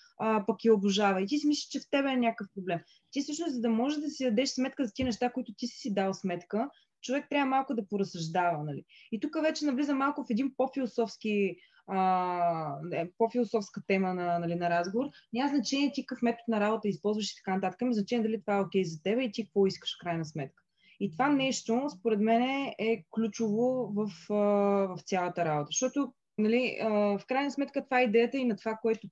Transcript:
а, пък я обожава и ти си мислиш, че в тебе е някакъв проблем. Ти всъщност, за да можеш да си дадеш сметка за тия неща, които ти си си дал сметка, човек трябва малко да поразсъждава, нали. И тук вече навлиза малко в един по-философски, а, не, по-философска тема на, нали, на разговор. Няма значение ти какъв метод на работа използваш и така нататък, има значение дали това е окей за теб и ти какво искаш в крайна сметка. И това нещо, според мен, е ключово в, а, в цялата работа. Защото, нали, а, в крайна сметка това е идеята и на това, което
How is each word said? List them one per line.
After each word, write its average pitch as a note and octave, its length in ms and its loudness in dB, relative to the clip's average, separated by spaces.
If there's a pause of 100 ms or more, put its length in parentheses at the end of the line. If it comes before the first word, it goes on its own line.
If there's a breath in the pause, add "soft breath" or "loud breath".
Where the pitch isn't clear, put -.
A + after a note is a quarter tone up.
(180 soft breath)
а, G#3+ 280 0
пък G#3+ 180 -2
я A3+ 100 8
обожава G3 480 4
и G3+ 40 0
ти D4 120 0
си D4 80 0
мислиш, D4 220 0
че C4 120 -6
в - 100 -14
тебе C#4 180 2
е C4 80 0
някакъв A3+ 380 0
проблем. F3+ 260 -4 (300 soft breath)
Ти C#4+ 100 -4
всъщност, D4+ 340 -4
за A#3+ 60 -4
да A#3 80 0
можеш B3+ 300 0
да D4 120 -6
си C4 140 -6
дадеш B3 240 2
сметка C4 380 -2
за G#3 60 -12
тия C4 140 -2
неща, B3 260 -2
които A#3+ 240 -8
ти B3 100 -6
си - 100 -12
си G#3 180 -6
дал F#3+ 200 0
сметка, G3 560 -4 (320 soft breath)
човек C4+ 280 -4
трябва C#4+ 160 2
малко C4+ 280 0
да A3 140 -4
поразсъждава, F3 760 0
нали. C#3+ 200 -6 (280 loud breath)
И G#3+ 80 -4
тук D#4 220 -2
вече D#4 220 0
навлиза C#4+ 300 2
малко C4+ 300 0
в - 60 -8
един B3 260 0
по-философски, A3 1000 0 (300 soft breath)
а, F3 960 0
не, E3+ 360 -4
по-философска A3+ 680 0
тема F#3+ 280 2
на, F3 240 0
нали, E3+ 160 -2
на F3 160 -2
разговор. F#3 360 0 (260 loud breath)
Няма C4 160 0
значение C#4 460 0
ти C4 120 -6
какъв B3+ 160 -6
метод A3+ 260 0
на A3 120 0
работа G#3+ 280 0
използваш G#3 440 -2
и - 40 -16
така F#3+ 180 -4
нататък, F#3 260 -2
има B3 120 0
значение A3 300 0
дали A3 180 -2
това G3+ 160 -2
е G3 40 4
окей F#3+ 240 0
за D#3+ 180 -8
теб A3 180 0
и B3 120 -2
ти A#3 120 -6
какво G3 220 2
искаш - 300 -4
в - 40 -20
крайна E3 240 -4
сметка. D3 380 -8 (380 soft breath)
И G3+ 100 -2
това B3+ 180 0
нещо, C4+ 580 0 (120)
според A3 220 0
мен, B3 580 2
е A3 320 0
ключово A3+ 840 0
в, G#3 380 -4
а, G#3 40 2 (600)
в - 100 -10
цялата F3 380 -2
работа. D3 220 0
Защото, B3+ 460 -2 (260)
нали, A3+ 440 2
а, A3 80 0 (280)
в - 80 -10
крайна C#4 240 0
сметка C#4 340 -4
това B3 160 2
е B3+ 40 6
идеята A#3 320 4
и C4+ 80 0
на A3+ 120 2
това, A3 260 -4
което A3 300 0